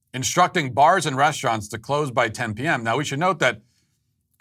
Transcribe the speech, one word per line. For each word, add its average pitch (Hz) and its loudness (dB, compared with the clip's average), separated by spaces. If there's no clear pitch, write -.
instructing 143 0
bars 156 4
and 139 -2
restaurants 131 0
to 110 -10
close 143 -2
by 120 0
ten 113 -6
P 123 -6
M. 135 -2
Now, 113 0
we 147 -2
should 139 -6
note 180 0
that 120 0